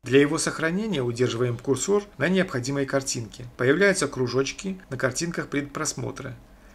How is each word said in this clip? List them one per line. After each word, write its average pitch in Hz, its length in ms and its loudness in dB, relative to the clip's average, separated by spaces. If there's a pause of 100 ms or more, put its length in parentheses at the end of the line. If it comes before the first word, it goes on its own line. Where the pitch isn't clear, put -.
Для 127 180 6
его 147 200 4
сохранения 165 640 -2
удерживаем 120 560 0
курсор 196 440 2 (140)
на 143 100 0
необходимой 139 600 0
картинке. 127 580 -4 (100)
Появляются 165 520 4
кружочки 135 840 -2
на 131 80 -8
картинках 156 500 -2
предпросмотра. 139 880 -6 (400)